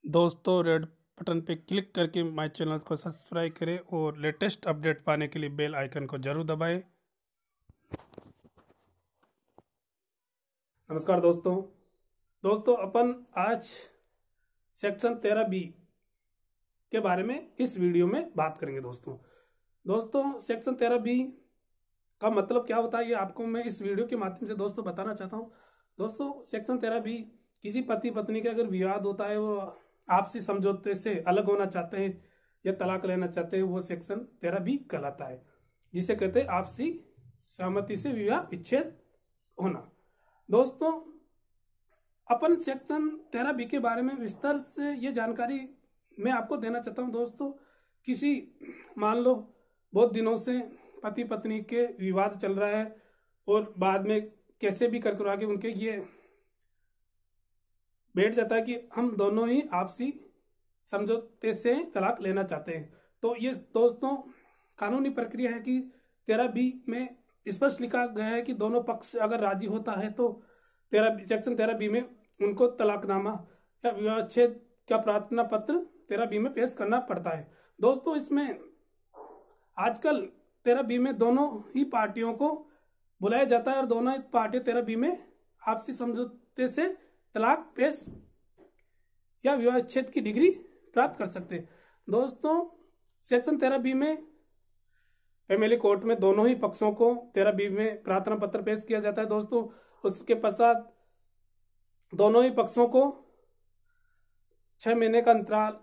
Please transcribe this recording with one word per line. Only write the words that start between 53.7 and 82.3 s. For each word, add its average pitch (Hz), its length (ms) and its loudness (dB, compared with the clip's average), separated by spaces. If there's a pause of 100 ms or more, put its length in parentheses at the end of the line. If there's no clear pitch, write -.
बाद 190 280 2
में 214 140 2 (400)
कैसे 208 280 2
भी 233 120 0
कर 208 140 0
करा 202 220 0
के 208 100 -4
उनके 208 240 -2
ये 208 320 -4 (2000)
बैठ 214 200 2
जाता 220 200 2
है 226 80 2
कि 240 140 -4 (180)
हम 240 220 0
दोनों 208 320 2
ही 262 140 2 (120)
आपसी 190 380 -2 (760)
समझौते 220 640 -4
से 240 200 2 (200)
तलाक 202 260 0
लेना 196 240 -2
चाहते 165 280 -8
हैं। 160 200 -10 (300)
तो 233 140 0
ये 240 160 -2 (220)
दोस्तों 240 400 2 (640)
कानूनी 269 320 0
प्रक्रिया 233 400 -4
है 233 100 -6
कि 254 180 -2 (500)
तेरह 226 200 4
बी 254 400 -2
में 247 280 -6 (300)
स्पष्ट 254 340 0
लिखा 240 280 0
गया 214 180 -4
है 233 160 -2
कि 247 120 -4
दोनों 220 300 0
पक्ष 226 340 -6
अगर 220 220 0
राजी 196 260 0
होता 214 280 -4
है 208 180 -4
तो 240 160 0 (640)
तेरह 214 160 6
बी, 208 160 -2
सेक्शन 220 320 0
तेरह 220 180 2
बी 208 140 -2
में 226 140 0 (380)
उनको 202 280 4
तलाकनामा 202 640 0 (520)
या 240 80 2
विवाह 214 240 0
विच्छेद 233 440 2 (280)
का 220 100 4
प्रार्थना 220 500 0
पत्र 294 360 0 (240)
तेरह 220 180 0
बी 208 120 -2
में 254 160 0
पेश 240 200 0
करना 220 280 0
पड़ता 175 280 -4
है। 156 200 -8 (280)
दोस्तों, 262 380 2
इसमें 285 420 -2 (1200)
आजकल 233 500 0 (400)
तेरह 247 160 4
बी 240 160 0
में 247 200 2
दोनों 254 300 4 (260)
ही 269 120 2
पार्टियों 220 480 -2